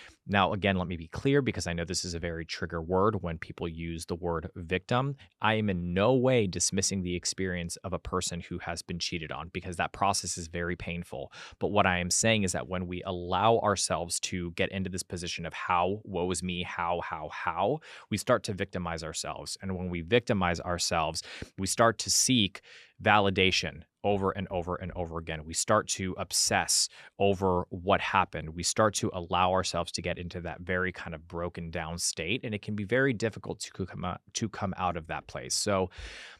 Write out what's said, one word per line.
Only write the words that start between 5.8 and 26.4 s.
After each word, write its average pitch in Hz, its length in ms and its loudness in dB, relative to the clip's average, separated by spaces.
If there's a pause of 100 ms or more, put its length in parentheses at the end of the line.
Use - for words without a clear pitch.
no 101 220 6
way 127 320 4
dismissing 95 560 0
the 90 140 -2
experience 87 640 -4
of 92 140 -6
a 87 60 -2
person 90 400 -2
who 87 220 -8
has 85 220 -6
been 87 180 -6
cheated 80 320 -4
on, 73 160 -8
because 92 260 -8
that 82 180 -2
process 98 460 0
is 87 80 -8
very 87 300 -2
painful. 85 560 -8 (260)
But 90 140 0
what 101 120 8
I 92 140 6
am 87 120 0
saying 110 340 4
is 90 80 0
that 65 160 -4
when 92 180 -4
we 90 160 -6
allow 95 560 4
ourselves 87 640 0
to 90 320 -4
get 92 180 0
into 95 140 -2
this 90 180 -4
position 85 440 -6
of 80 80 -8
how, 92 500 2
woe 90 260 -2
is 90 120 0
me, 90 200 -4
how, 87 400 -2
how, 78 300 -6
how, 98 480 0 (300)
we 104 80 0
start 113 240 2
to 113 100 -4
victimize 87 500 -4
ourselves. 78 600 -8
And 95 160 -4
when 90 100 -4
we 87 140 -4
victimize 92 580 4
ourselves, 82 640 0 (340)
we 98 100 -2
start 113 340 6
to - 100 -4
seek 113 500 4 (420)
validation 95 800 4 (200)
over 98 280 2
and 98 180 -4
over 90 260 -2
and 87 160 -8
over 82 240 -6
again. 80 300 -6
We 82 80 -10
start - 340 2
to 92 300 -2
obsess - 720 2 (280)